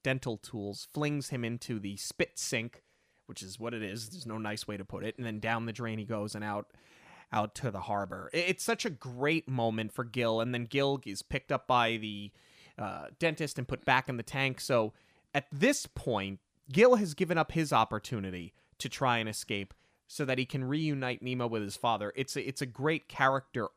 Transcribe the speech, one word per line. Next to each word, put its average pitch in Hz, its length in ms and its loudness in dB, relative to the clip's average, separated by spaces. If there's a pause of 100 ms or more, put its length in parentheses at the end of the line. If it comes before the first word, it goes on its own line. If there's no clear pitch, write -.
dental 131 340 -2
tools, 101 560 -8
flings 147 360 -2
him 123 140 -4
into 117 360 -4
the 101 180 -6
spit - 420 -4
sink, 117 440 -4 (420)
which - 180 -12
is 95 160 -12
what 117 140 -4
it 110 100 -4
is. 110 260 -6
There's 170 160 -14
no 110 120 -6
nice 107 300 -4
way 104 100 -4
to 95 80 -8
put 95 180 -8
it. 110 140 -4
And 120 80 -6
then 110 140 -4
down 113 260 0
the 113 80 -4
drain 113 240 -4
he 107 80 -6
goes 107 300 -4
and 104 80 -6
out, 104 280 -2 (600)
out 107 240 0
to 127 160 -2
the 98 80 -6
harbor. 95 540 -4
I-, 156 40 0
it's 180 280 0
such 233 200 0
a 240 40 0
great 139 580 0
moment 113 460 0
for 127 100 -4
Gil. 113 380 2
And 123 120 0
then 120 120 -2
Gil 139 400 2
is 98 160 -6
picked - 320 -4
up - 140 -2
by 117 300 4
the, 104 340 -6 (460)
uh, 92 280 -6 (120)
dentist 156 400 0
and 127 80 -2
put - 200 -4
back 131 240 6
in 127 80 -4
the 117 60 -6
tank. 135 360 -2
So 113 320 4 (420)
at - 200 0
this 220 340 4
point, 98 520 -2 (300)
Gil 226 260 10
has 202 180 2
given 170 240 0
up - 160 0
his 160 180 0
opportunity 101 840 0 (260)
to 135 100 -6
try 123 300 2
and 110 100 -2
escape 101 440 -4 (320)
so - 200 -4
that 131 120 2
he 127 80 2
can 135 200 -2
reunite 139 580 0
Nemo 123 240 0
with 113 160 0
his 101 140 -6
father. 104 380 2
It's 131 200 -2
a, 131 100 -2
it's 131 160 -6
a 143 60 -2
great 139 400 -2
character 135 680 2